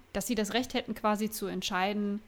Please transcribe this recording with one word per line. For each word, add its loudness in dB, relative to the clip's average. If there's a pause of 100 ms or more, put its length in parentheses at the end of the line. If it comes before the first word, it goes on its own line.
(120)
dass 0
sie 0
das 0
Recht 0
hätten, -2
quasi 2
zu -4
entscheiden, 0